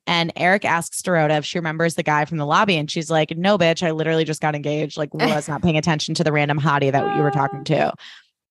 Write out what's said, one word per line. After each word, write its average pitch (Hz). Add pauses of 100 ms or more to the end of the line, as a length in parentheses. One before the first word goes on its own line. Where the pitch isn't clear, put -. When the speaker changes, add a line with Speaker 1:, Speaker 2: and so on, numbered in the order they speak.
Speaker 1:
And 170
Eric 180
asks 165
Dorota 156
if 147
she -
remembers 160
the 170
guy 151
from 160
the 147
lobby. 185
And 151
she's 160
like, 156
"No, 196
bitch, 165
I 170
literally 160
just 151
got 151
engaged. 147
Like, 147
Speaker 2:
<laughs> -
Speaker 1:
was 151
not 143
paying 160
attention 156
to -
the 151
random 147
hottie 143
that -
you 151
were 143
talking 143
to." 147 (580)